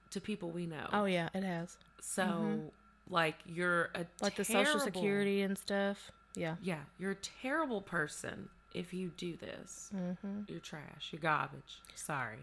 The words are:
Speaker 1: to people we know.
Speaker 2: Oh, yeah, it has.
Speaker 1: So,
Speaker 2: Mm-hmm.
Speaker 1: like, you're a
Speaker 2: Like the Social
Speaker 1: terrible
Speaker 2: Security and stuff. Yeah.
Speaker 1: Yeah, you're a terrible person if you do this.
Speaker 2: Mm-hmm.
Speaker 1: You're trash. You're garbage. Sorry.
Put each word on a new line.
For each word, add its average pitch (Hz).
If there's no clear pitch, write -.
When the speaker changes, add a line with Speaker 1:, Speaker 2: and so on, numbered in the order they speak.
Speaker 1:
to 196
people 190
we 175
know. 156
Speaker 2:
Oh, 208
yeah, 180
it 190
has. 175
Speaker 1:
So, -
Speaker 2:
Mm-hmm. 160
Speaker 1:
like, 160
you're 175
a 175
Speaker 2:
Like 202
the 202
Social 208
Speaker 1:
terrible 294
Speaker 2:
Security 202
and 196
stuff. 202
Yeah. 165
Speaker 1:
Yeah, 175
you're 190
a -
terrible 269
person -
if 180
you 180
do 175
this. -
Speaker 2:
Mm-hmm. 190
Speaker 1:
You're 165
trash. -
You're 156
garbage. 143
Sorry. 123